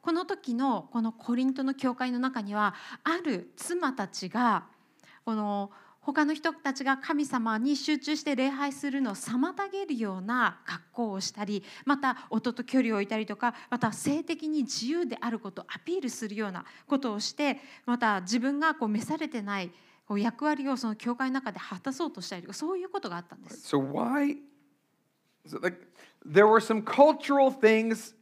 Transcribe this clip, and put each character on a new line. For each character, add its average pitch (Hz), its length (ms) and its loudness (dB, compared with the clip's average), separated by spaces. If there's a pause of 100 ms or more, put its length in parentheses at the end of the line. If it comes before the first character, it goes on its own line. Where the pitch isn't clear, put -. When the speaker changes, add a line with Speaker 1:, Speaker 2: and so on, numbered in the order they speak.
Speaker 1:
こ 339 100 0
の 349 120 0
時 349 300 -6
の 240 380 0
こ 226 100 0
の 226 80 0
コ - 240 -4
リ 254 100 2
ン 269 80 2
ト 269 120 -2
の 269 100 0
教 254 220 -2
会 254 160 -2
の 247 80 -2
中 254 220 -2
に 202 120 -6
は、 208 200 2 (280)
あ 330 140 0
る 330 400 -4
妻 339 360 -2
た 208 140 -4
ち 185 220 -8
が、 214 380 2 (580)
こ 226 100 -2
の 202 380 -2 (300)
他 294 220 2
の 302 80 2
人 311 200 0
た 277 200 -4
ち 262 100 -6
が 269 140 2
神 294 300 0
様 226 320 0
に 269 180 2
集 294 220 0
中 302 180 -2
し - 80 -8
て 294 100 0
礼 254 140 2
拝 277 240 -2
す 277 180 -6
る 277 120 0
の 220 100 0
を - 20 -6
妨 254 380 -2 (180)
げ 392 140 -4
る 294 140 -2
よ 196 200 -2
う 185 40 -8
な 226 420 0
格 170 280 -10
好 226 200 -2
を 190 80 -4
し - 100 -4
た 208 140 -6
り、 202 180 -2 (220)
ま 277 140 2
た 269 320 -2
夫 233 220 0
と 240 120 -8
距 262 160 4
離 226 120 2
を 214 40 2
置 202 60 0
い 202 40 -2
た 220 120 -2
り 214 80 -2
と 208 100 -8
か、 240 180 0 (140)
ま 247 100 -2
た 226 140 2
性 294 320 0
的 311 240 -4
に 302 140 0
自 226 240 -4
由 339 200 0
で - 140 -6
あ 240 80 -4
る 226 100 -2
こ 196 120 -10
と - 120 -12
を - 60 -14
ア - 100 -10
ピ 359 200 -4
ー - 20 -2
ル 262 80 -4
す 220 180 -6
る 202 80 -8
よ 208 140 -4
う 185 40 -6
な 175 120 -8 (220)
こ 277 120 2
と 262 140 -2
を 208 80 -4
し - 140 -4
て、 277 260 0 (240)
ま 240 140 0
た 208 240 2
自 208 160 0
分 277 200 0
が 311 160 4
こ 254 120 -2
う - 20 0
召 214 140 2
さ 311 160 -2
れ 311 100 -4
て 226 140 -6
な 202 180 -2
い、 170 100 -6 (360)
こ 208 80 -4
う 202 60 0
役 233 260 -2
割 285 220 0
を 262 80 0
そ 226 120 -4
の 214 80 -4
教 240 180 -4
会 262 160 -2
の 262 40 -2
中 269 180 -4
で - 80 -12
果 185 180 -10
た 269 140 -6
そ 330 140 -4
う - 40 -4
と 190 120 -14
し - 80 -10
た 196 60 -6
り 170 60 -10
と - 60 -16
か、 202 60 -12
そ 330 200 -4
う 370 40 -2
い 359 60 -4
う 392 40 -10
こ 403 120 -6
と 196 100 -8
が 175 60 -6
あ 175 40 -6
っ 170 80 -18
た - 80 -20
ん - 60 -20
で - 80 -20
す。 - 260 -4
Speaker 2:
So - 20 4
why, 247 600 0 (1080)
so, 151 140 -10
like, 175 260 -4 (400)
there 185 200 8
were 220 140 8
some 220 220 0
cultural 277 680 6
things 220 720 4